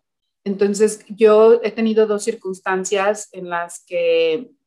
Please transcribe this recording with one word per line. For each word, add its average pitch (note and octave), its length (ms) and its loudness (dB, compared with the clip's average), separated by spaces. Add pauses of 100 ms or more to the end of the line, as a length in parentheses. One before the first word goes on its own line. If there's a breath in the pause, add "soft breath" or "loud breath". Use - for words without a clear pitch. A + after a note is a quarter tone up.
(440)
Entonces, G3+ 640 -2
yo A3 540 4
he G#3+ 80 -4
tenido A3 360 0
dos G#3 180 -4
circunstancias G3 1080 -4
en F3+ 180 -14
las F3 340 -10
que, E3 680 -2 (160)